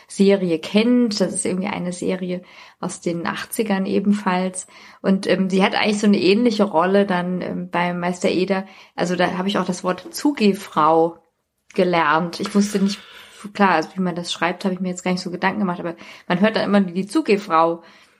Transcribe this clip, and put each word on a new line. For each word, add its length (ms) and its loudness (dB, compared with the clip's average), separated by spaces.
Serie 500 2
kennt. 640 2
Das 120 0
ist 140 -4
irgendwie 220 -2
eine 240 -6
Serie 500 -4
aus 200 -8
den 260 -4
achtzigern 600 -4
ebenfalls. 800 0
Und, 240 2
ähm, 240 2
sie 120 2
hat 120 2
eigentlich 260 0
so 60 2
eine 140 6
ähnliche 440 4
Rolle 420 2
dann, 360 -2
ähm, 280 -8
bei 240 -2
Meister 360 -2
Eder. 360 0
Also 200 0
da 220 0
habe 100 -2
ich 100 0
auch 80 -2
das 180 -4
Wort 300 -4
Zugehfrau 1040 2
gelernt. 640 0
Ich 140 -6
wusste 260 0
nicht, 180 0
klar, 220 4
also 180 -2
wie 60 -6
man 140 -2
das 180 -8
schreibt, 320 -4
habe 100 0
ich 60 -6
mir 80 -4
jetzt 160 -8
gar 80 0
nicht 100 -4
so 80 -8
Gedanken 300 -4
gemacht, 200 -2
aber 140 -8
man 120 2
hört 160 2
dann 80 0
immer 160 4
die, 120 0
die 140 -4
Zugehfrau. 760 0